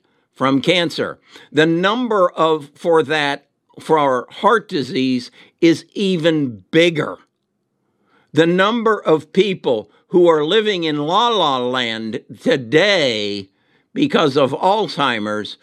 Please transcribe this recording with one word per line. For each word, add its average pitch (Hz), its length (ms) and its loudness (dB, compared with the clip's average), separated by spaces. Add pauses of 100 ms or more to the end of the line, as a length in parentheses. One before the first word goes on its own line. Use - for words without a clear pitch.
(320)
from 135 280 0
cancer. 143 580 -2 (320)
The 151 160 2
number 196 680 0
of, 160 420 -2
for 165 300 2
that, 147 420 -4 (340)
for 139 500 0
heart 214 380 0
disease 131 600 -4 (300)
is 165 340 2
even 156 800 -2
bigger. 156 440 0 (1160)
The 160 140 4
number 208 540 0
of 156 320 -2
people 165 580 -2 (180)
who 175 200 4
are - 160 4
living 202 400 0
in 151 140 -2
la 185 300 0
la 160 300 0
land 120 640 -4 (180)
today 123 1080 0 (460)
because 147 420 0
of 135 140 2
Alzheimer's 123 1120 -4